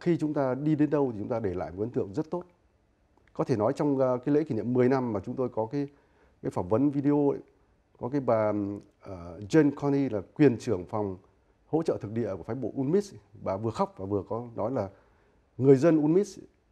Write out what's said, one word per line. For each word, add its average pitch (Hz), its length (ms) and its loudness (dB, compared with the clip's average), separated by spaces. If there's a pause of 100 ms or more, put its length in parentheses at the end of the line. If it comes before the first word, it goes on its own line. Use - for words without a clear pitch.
khi 170 180 2
chúng 151 160 -2
ta 135 200 0
đi 147 200 0
đến 143 160 2
đâu 143 220 2
thì 104 60 -8
chúng 107 100 -8
ta 117 120 -2
để 95 140 -2
lại 85 160 -6
một 90 100 -10
ấn 117 100 -4
tượng 101 240 -4
rất 156 160 -4
tốt. 180 140 -6 (880)
Có 160 120 -2
thể 131 120 0
nói 107 200 2
trong, 147 220 0
ờ, 127 260 2
cái 147 100 2
lễ 151 100 4
kỷ 139 100 -4
niệm 110 180 -2
mười 123 160 6
năm 127 240 2
mà 101 80 -2
chúng 123 160 -10
tôi 127 120 -2
có 110 180 -4
cái 143 220 -6 (560)
cái 139 60 -2
phỏng 92 180 -4
vấn 127 220 4
video 143 400 2
ấy, - 80 -4 (600)
có 120 80 -6
cái 143 120 -2
bà, 110 320 2 (480)
ờ, 87 480 -14
Jane 151 280 6
Coney 143 320 0
là 107 120 -2 (140)
quyền 127 240 6
trưởng 92 280 -4
phòng 101 300 -4 (500)
hỗ 156 160 -2
trợ 123 180 -2
thực 104 120 -10
địa 113 240 -2
của 85 60 -12
phái 113 140 -8
bộ 123 200 -6
unmis, 156 380 0 (280)
bà 95 140 -2
vừa 110 140 -4
khóc - 260 -4
và 95 80 -10
vừa 98 240 -2
có 117 280 -6
nói 117 140 -4
là 110 180 -2 (680)
người 135 180 6
dân 156 260 4
unmis 175 360 0 (340)